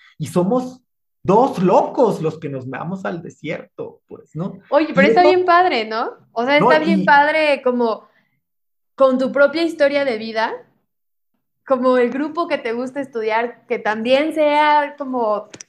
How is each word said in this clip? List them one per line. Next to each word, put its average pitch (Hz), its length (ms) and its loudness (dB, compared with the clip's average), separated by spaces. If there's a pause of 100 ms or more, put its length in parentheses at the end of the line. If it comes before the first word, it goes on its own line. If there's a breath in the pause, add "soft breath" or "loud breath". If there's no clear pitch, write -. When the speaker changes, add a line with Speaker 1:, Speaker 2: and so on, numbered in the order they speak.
(180 soft breath)
Speaker 1:
Y 156 80 -8
somos 247 560 -2 (400)
dos 220 400 2
locos 214 600 2
los 156 160 -6
que 151 120 -12
nos 127 180 -10
vamos 180 360 -10
al 190 180 -8
desierto, - 840 -14
pues, - 260 -20
¿no? 180 240 -8 (120)
Speaker 2:
Oye, 302 240 2
pero 269 120 4
Speaker 1:
Y - 40 4
Speaker 2:
está 359 120 4
Speaker 1:
eso 359 80 6
Speaker 2:
bien 359 160 2
padre, 339 400 2
¿no? 226 260 -6 (200)
O 226 120 -4
sea, 285 160 2
Speaker 1:
No, 247 100 4
Speaker 2:
está 311 140 4
bien 190 160 2
Speaker 1:
y - 40 -2
Speaker 2:
padre 294 580 2
como 240 420 -2 (880 soft breath)
con 262 240 4
tu 254 140 -2
propia 285 300 2
historia 285 420 0
de 233 140 -2
vida, 220 340 -4 (1120)
como 254 320 2
el 240 120 2
grupo 311 380 -6
que 285 100 -4
te 240 140 -6
gusta 254 280 -8
estudiar, 226 680 -4
que 226 120 -4
también 247 560 -2
sea 294 640 2
como 247 500 -4 (200)